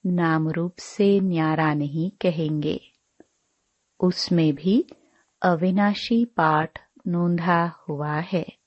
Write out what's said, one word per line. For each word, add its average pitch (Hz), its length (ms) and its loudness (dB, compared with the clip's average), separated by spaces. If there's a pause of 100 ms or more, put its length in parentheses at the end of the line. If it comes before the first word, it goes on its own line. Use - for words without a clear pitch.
नाम 165 420 0
रूप 170 300 -4
से 202 420 2
न्यारा 160 540 0
नहीं 147 360 -2
कहेंगे। 156 680 -2 (1200)
उसमें 170 540 2
भी 190 320 0 (560)
अविनाशी 202 840 2
पाठ 160 540 0 (280)
नोंधा 175 600 2 (220)
हुआ 147 260 -4
है। 170 520 -6